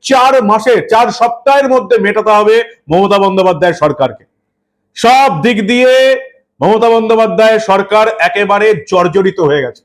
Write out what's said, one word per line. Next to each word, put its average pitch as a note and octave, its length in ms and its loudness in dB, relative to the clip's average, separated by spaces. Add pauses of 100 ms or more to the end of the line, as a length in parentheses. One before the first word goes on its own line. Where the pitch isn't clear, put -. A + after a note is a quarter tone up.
চার C4 420 2
মাসে, A3 460 0
চার A3 200 2
সপ্তাহের C4+ 580 0
মধ্যে A#3+ 300 0
মেটাতে G#3 320 -2
হবে G#3+ 320 2 (280)
মমতা G3 280 0
বন্দ্যোপাধ্যায় F#3 540 0
সরকারকে। C#3 520 -4 (720)
সব B3 480 0
দিক G#3+ 240 -2
দিয়ে B3+ 540 2 (420)
মমতা A3 280 2
বন্দ্যোপাধ্যায় A3 680 0
সরকার G#3 480 0 (120)
একেবারে G#3 560 0 (140)
জর্জরিত F#3 520 0
হয়ে D3 220 0
গেছে। B2 220 -12